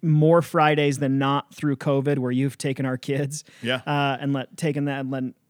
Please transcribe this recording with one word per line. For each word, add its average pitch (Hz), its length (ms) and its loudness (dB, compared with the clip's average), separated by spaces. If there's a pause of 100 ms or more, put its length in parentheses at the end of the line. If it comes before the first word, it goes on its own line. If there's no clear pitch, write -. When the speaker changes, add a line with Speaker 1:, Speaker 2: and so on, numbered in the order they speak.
Speaker 1:
more 156 400 6
Fridays 147 560 2
than 135 200 0
not 139 360 0
through 143 220 -2
covid 139 420 0
where 127 120 -2
you've 127 280 -2
taken 135 280 -4
our 127 100 -4
kids, 143 460 -4 (200)
Speaker 2:
Yeah. 123 240 -2
Speaker 1:
uh, 143 340 0
and 139 120 -2
let, 131 240 -6
taken 147 280 -4
them 139 160 -4
and 135 100 -6
let 135 140 -4 (240)